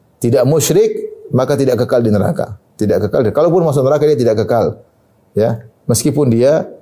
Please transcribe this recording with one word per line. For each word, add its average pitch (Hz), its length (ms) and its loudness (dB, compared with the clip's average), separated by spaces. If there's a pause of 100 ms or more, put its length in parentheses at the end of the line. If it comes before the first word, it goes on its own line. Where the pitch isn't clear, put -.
(240)
tidak 123 240 2
musyrik, 160 640 0 (240)
maka 131 240 0
tidak 127 240 0
kekal 123 160 0
di 110 160 2
neraka. 95 400 -2 (240)
Tidak 101 300 0
kekal. 127 260 0
Kalaupun 165 320 2
masuk 135 160 0
neraka, 147 240 2
dia 151 80 2
tidak 113 320 0
kekal. 110 320 -2 (560)
Ya, 117 320 -2 (160)
meskipun 135 480 0
dia 127 400 2 (100)